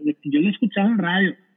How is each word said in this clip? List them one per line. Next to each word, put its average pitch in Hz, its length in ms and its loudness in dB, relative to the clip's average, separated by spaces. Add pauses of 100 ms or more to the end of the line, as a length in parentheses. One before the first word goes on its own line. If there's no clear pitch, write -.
De 151 120 -2
que - 160 -10
yo 143 120 2
la 196 100 2
escuchaba 196 360 0
en 233 120 0
radio. 185 340 0 (240)